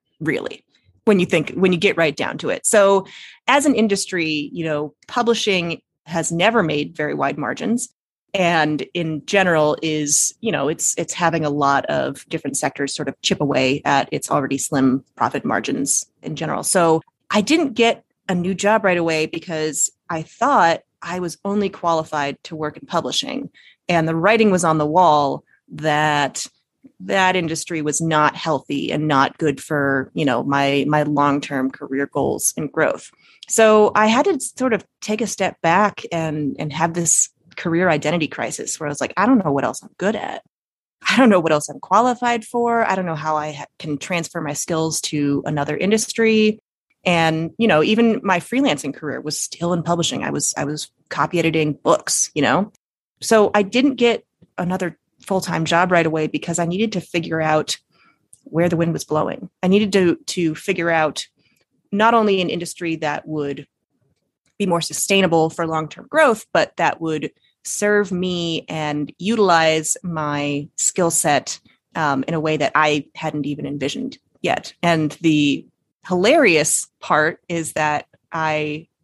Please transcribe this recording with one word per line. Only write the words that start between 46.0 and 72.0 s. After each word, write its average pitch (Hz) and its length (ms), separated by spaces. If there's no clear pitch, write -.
And, 165 540
you 226 100
know, 156 160
even 214 400
my 185 160
freelancing 170 540
career 131 280
was 147 180
still - 340
in 175 80
publishing. 170 420
I 151 60
was, 143 260
I 143 100
was 147 260
copy 160 300
editing 160 340
books, - 640
you 143 80
know? 175 280
So 214 340
I 208 80
didn't 254 320
get 233 280
another 180 400
full-time 170 400
job 175 260
right 170 140
away 156 220
because 160 320
I 170 60
needed 202 260
to 185 100
figure 160 400
out 156 340
where 170 260
the 165 80
wind 170 160
was 151 100
blowing. - 460
I 185 40
needed 202 260
to, 180 220
to 165 380
figure 170 380
out 156 340
not 214 220
only 214 260
an 175 120
industry 170 460
that 156 300
would 143 380
be 202 80
more 170 140
sustainable 165 680
for 165 160
long-term 156 420
growth, 285 460
but - 240
that 165 240
would 156 300
serve 208 480
me 175 580
and 151 480
utilize 170 840
my 147 640
skill - 320
set, - 500
um, 143 320